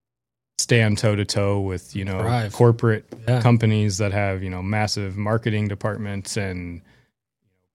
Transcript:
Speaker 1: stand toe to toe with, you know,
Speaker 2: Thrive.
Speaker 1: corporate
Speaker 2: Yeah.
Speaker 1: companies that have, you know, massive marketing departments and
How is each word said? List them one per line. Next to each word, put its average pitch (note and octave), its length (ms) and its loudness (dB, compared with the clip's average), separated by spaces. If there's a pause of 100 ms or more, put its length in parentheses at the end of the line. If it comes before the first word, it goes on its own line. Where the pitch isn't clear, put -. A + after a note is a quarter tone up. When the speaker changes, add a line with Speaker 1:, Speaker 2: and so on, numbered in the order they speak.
(600)
Speaker 1:
stand A2 400 4
toe G#2+ 160 2
to G#2 100 0
toe G2+ 360 -2
with, F#2+ 340 -6
you F#2+ 100 -4
know, F#2+ 160 -4
Speaker 2:
Thrive. A2 320 -2
Speaker 1:
corporate A#2 520 4 (240)
Speaker 2:
Yeah. B2 140 2
Speaker 1:
companies G#2+ 560 4
that G#2 140 -2
have, G2 300 -2
you F#2+ 80 -6
know, F2+ 120 -8
massive G2+ 540 -4
marketing G#2+ 520 0
departments G2+ 680 -6
and F2+ 440 -6 (960)